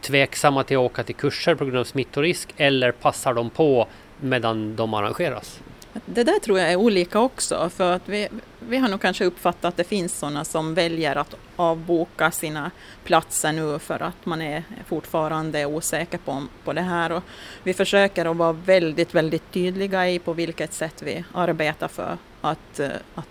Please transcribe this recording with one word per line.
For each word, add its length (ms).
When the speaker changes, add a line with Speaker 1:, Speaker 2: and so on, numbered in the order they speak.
Speaker 1:
tveksamma 600
till 140
att 40
åka 220
till 120
kurser 400
på 100
grund 120
av 60
smittorisk, 760
eller 340
passar 420
de 160
på 380
medan 560
de 180
arrangeras? 680
Speaker 2:
Det 180
där 160
tror 200
jag 120
är 40
olika 440
också, 500
för 220
att 180
vi, 180
vi 180
har 120
nog 120
kanske 240
uppfattat 400
att 120
det 60
finns 360
såna 260
som 280
väljer 420
att 200
avboka 760
sina 400
platser 480
nu 280
för 220
att 240
man 160
är 220
fortfarande 760
osäker 520
på, 260
på 100
det 80
här. 300
Och 120
vi 100
försöker 520
att 120
vara 140
väldigt, 640
väldigt 360
tydliga 580
i 100
på 140
vilket 400
sätt 280
vi 220
arbetar 540
för 300
att, 380
eh, 100
att 160